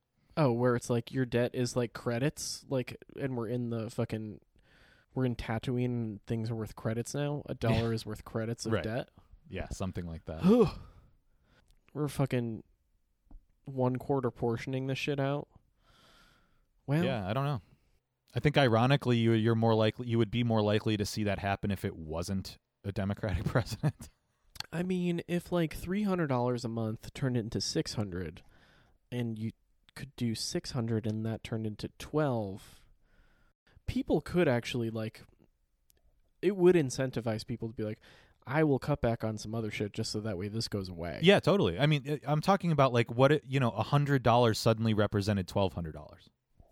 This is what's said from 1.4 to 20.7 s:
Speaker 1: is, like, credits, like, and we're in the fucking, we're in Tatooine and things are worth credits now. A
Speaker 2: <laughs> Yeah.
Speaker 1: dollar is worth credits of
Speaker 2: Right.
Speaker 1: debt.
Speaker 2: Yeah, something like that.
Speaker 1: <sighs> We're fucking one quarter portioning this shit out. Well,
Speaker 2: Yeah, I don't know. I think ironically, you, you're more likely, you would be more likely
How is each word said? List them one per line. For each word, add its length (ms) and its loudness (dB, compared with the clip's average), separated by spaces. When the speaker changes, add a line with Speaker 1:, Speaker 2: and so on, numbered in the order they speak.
Speaker 1:
is, 200 -2
like, 180 -2
credits, 760 -4
like, 260 -4
and 160 -4
we're 120 -4
in 220 -4
the 200 -4
fucking, 500 -6
we're 100 0
in 100 0
Tatooine 500 -4
and 400 -6
things 260 -4
are 40 -4
worth 200 -8
credits 400 -4
now. 320 -2
A 60 -6
Speaker 2:
<laughs> 60 -14
Yeah. 100 2
Speaker 1:
dollar 220 2
is 140 -4
worth 180 -10
credits 420 -6
of 80 0
Speaker 2:
Right. 100 2
Speaker 1:
debt. 260 -4
Speaker 2:
Yeah, 200 -8
something 360 -6
like 200 -10
that. 180 -8
Speaker 1:
<sighs> 300 6
We're 140 -2
fucking 560 -2
one 320 0
quarter 340 0
portioning 560 -4
this 100 -2
shit 220 -4
out. 280 -2
Well, 160 2
Speaker 2:
Yeah, 240 -2
I 60 -2
don't 120 -2
know. 160 -4
I 40 -4
think 180 4
ironically, 600 6
you, 140 6
you're 240 4
more 180 4
likely, 340 2
you 100 2
would 140 4
be 120 2
more 180 4
likely 360 2